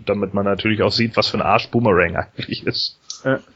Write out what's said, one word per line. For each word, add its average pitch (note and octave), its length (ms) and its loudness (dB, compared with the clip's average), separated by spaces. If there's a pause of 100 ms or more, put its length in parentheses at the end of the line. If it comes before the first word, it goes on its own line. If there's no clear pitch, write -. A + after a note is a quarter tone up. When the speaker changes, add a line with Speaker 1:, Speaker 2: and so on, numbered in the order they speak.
Speaker 1:
damit G2 280 -2
man G2+ 120 0
natürlich G2+ 380 0
auch F2 80 4
sieht, A2+ 260 0
was G#2 100 2
für - 100 -4
ein - 40 0
Arsch G2 260 2
Boomerang F2+ 480 2
<laughs> - 220 -6
eigentlich - 280 -8
ist. - 320 -6 (280)
Speaker 2:
Ja. C3 140 0 (160)